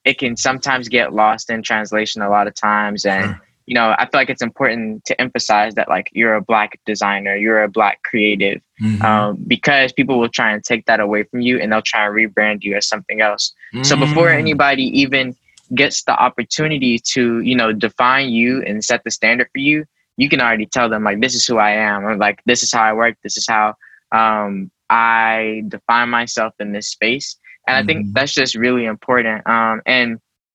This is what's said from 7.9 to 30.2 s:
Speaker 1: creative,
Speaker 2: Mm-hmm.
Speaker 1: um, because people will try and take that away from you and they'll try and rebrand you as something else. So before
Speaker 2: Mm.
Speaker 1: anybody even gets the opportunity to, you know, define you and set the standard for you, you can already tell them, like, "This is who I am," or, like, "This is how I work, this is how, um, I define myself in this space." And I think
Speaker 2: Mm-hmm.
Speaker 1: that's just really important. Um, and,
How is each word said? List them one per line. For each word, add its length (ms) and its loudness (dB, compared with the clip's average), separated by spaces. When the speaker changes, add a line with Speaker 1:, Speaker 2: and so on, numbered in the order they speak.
Speaker 1:
creative, 580 0
Speaker 2:
Mm-hmm. 240 0
Speaker 1:
um, 320 2
because 460 0
people 260 0
will 100 2
try 220 0
and 120 -4
take 240 -4
that 120 4
away 240 0
from 160 -8
you 200 0
and 120 -2
they'll 100 0
try 240 0
and 80 -2
rebrand 500 0
you 120 -4
as 120 -2
something 340 -4
else. 320 0
So 120 2
before 320 4
Speaker 2:
Mm. 120 4
Speaker 1:
anybody 440 2
even 340 -2
gets 300 0
the 80 0
opportunity 880 0
to, 260 0
you 160 0
know, 160 2
define 580 0
you 340 2
and 200 -6
set 220 -2
the 60 -6
standard 420 0
for 60 -6
you, 260 0
you 120 2
can 120 2
already 260 2
tell 220 0
them, 140 -2
like, 180 0
"This 120 0
is 140 -2
who 100 0
I 140 4
am," 340 0
or, 120 -2
like, 280 0
"This 160 2
is 100 -2
how 120 2
I 100 2
work, 300 0
this 140 -8
is 100 -6
how, 260 0
um, 580 0
I 800 2
define 400 0
myself 500 -2
in 140 -6
this 160 -8
space." 480 -4
And 100 2
I 60 2
think 180 -2
Speaker 2:
Mm-hmm. 120 -6
Speaker 1:
that's 200 0
just 220 0
really 300 0
important. 600 -2
Um, 380 2
and, 340 0